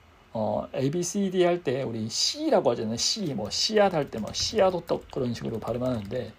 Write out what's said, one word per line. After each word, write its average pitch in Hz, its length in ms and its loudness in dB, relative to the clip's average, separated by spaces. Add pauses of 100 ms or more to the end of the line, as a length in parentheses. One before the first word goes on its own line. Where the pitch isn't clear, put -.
(320)
어, 110 420 -2
A, 135 160 0
B, 175 120 0
C, 196 280 0
D 180 140 2
할 175 180 2
때 135 200 0
우리 113 280 -4
C라고 294 600 2
하잖아요. 113 280 -2
C, 190 340 -2
뭐, 104 160 -4
씨앗 202 460 4
할 147 160 0
때 - 80 -6
뭐, 208 160 -6
씨앗 190 400 2
호떡 - 360 -4
그런 123 220 -2
식으로 113 260 -4
발음하는데, 120 800 -4